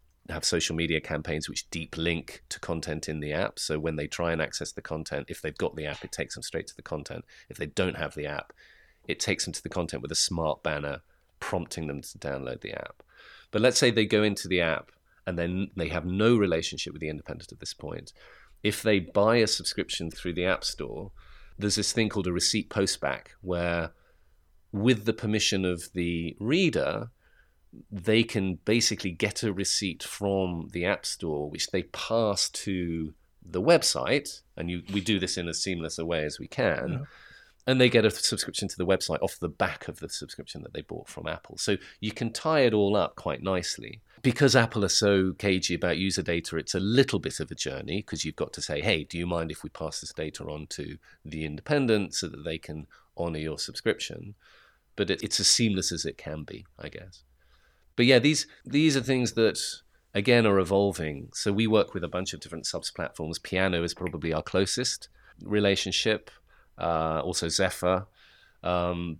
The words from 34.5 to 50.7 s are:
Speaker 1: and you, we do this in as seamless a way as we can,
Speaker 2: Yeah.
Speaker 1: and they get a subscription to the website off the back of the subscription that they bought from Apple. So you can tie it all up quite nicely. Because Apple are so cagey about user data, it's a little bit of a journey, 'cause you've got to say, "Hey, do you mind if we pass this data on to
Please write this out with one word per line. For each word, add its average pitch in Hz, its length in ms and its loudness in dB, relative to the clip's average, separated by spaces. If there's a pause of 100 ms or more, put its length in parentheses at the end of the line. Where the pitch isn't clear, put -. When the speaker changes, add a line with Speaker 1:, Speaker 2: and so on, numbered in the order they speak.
Speaker 1:
and 85 140 -6
you, 87 140 -4 (100)
we 101 80 2
do 98 180 2
this 90 180 -2
in 85 100 -4
as 80 140 -4
seamless 85 360 -4
a 82 80 -2
way 82 200 0
as 76 140 -6
we - 80 -12
can, 107 420 0
Speaker 2:
Yeah. 135 100 -2 (680)
Speaker 1:
and 131 140 4
they 127 80 10
get 110 160 6
a 101 60 6
subscription - 560 -2
to - 100 -8
the 90 80 0
website 90 360 2
off - 180 -2
the 85 100 -2
back - 380 -2
of 80 120 -10
the 78 100 -10
subscription - 540 -12
that 73 100 -16
they 76 80 -8
bought - 280 -12
from 78 180 -10
Apple. 80 300 -8
So 101 200 0 (220)
you 107 120 -4
can 117 200 -4
tie 156 300 2
it 120 120 6
all 104 220 6
up 90 200 2
quite 76 260 -4
nicely. 90 600 -4 (200)
Because 127 340 6
Apple 117 300 4
are 90 40 4
so 95 440 6
cagey 92 400 0
about 82 240 0
user 92 240 0
data, 85 360 -2
it's - 180 -4
a 95 40 0
little 117 380 4
bit 80 220 -4
of 78 100 -6
a - 60 -12
journey, 73 480 -4
'cause - 200 -6
you've 78 120 -6
got - 180 -4
to - 80 -10
say, 73 180 -4
"Hey, 85 240 2
do - 140 -10
you 85 80 -2
mind 85 240 -2
if 76 140 -10
we - 80 -8
pass - 280 -8
this - 140 -12
data 78 320 -6
on 76 220 -8
to 73 320 -10 (260)